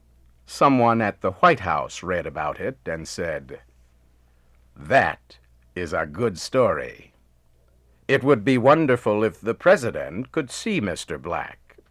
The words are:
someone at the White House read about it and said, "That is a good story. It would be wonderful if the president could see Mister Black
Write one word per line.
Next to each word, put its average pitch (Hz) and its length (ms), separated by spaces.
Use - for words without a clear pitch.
someone 120 560
at 101 200
the 113 180
White 165 220
House 78 420
read 87 240
about 73 320
it 107 260
and 82 220
said, 71 540
"That 82 640
is 87 200
a 82 120
good 85 320
story. 80 680
It 131 180
would 135 180
be 131 140
wonderful 123 680
if 110 160
the 110 140
president 104 800
could 147 180
see 202 300
Mister 82 360
Black 78 600